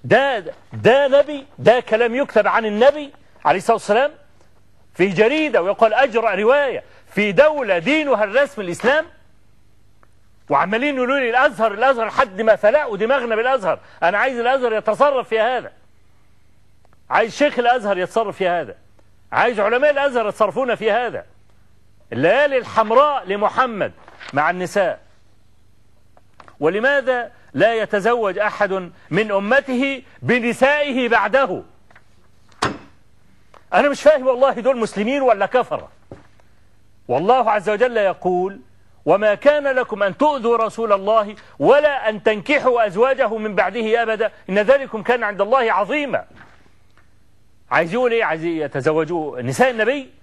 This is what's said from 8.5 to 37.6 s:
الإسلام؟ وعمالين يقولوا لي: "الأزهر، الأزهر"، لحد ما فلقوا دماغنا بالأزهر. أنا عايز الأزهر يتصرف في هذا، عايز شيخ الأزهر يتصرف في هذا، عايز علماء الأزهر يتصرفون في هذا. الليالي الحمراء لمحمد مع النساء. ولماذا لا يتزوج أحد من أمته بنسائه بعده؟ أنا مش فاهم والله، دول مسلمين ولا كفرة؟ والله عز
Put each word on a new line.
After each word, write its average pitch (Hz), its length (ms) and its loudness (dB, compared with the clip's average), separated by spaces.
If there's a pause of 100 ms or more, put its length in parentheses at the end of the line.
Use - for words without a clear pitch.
الإسلام؟ 262 420 -2 (1400)
وعمالين 214 480 0
يقولوا 254 220 0
لي: 247 120 -2
"الأزهر، 226 440 0
الأزهر"، 233 320 2
لحد 196 340 -2
ما 220 160 4
فلقوا 240 400 0
دماغنا 233 400 -2
بالأزهر. 220 420 -2 (240)
أنا 202 160 0
عايز 247 200 -2
الأزهر 247 340 0
يتصرف 226 560 0
في 220 120 -2
هذا، 220 320 -2 (1400)
عايز 196 260 0
شيخ 294 220 0
الأزهر 233 400 0
يتصرف 190 380 -4
في 185 120 -2
هذا، 156 260 -4 (580)
عايز 208 280 0
علماء 247 300 2
الأزهر 269 380 -2
يتصرفون 220 460 -2
في 208 180 -2
هذا. 208 340 -4 (840)
الليالي 247 460 2
الحمراء 233 680 2
لمحمد 202 680 -2 (400)
مع 151 180 0
النساء. 180 500 -4 (1600)
ولماذا 240 720 0 (220)
لا 208 200 2
يتزوج 208 640 -2
أحد 185 520 -4 (200)
من 208 220 -2
أمته 262 680 -2 (200)
بنسائه 247 840 0
بعده؟ 208 540 0 (2000)
أنا 247 140 4
مش 277 140 -4
فاهم 277 240 4
والله، 254 260 2
دول 240 260 -2
مسلمين 226 440 -2
ولا 208 240 2
كفرة؟ 156 420 -4 (1200)
والله 214 420 2
عز 208 200 -2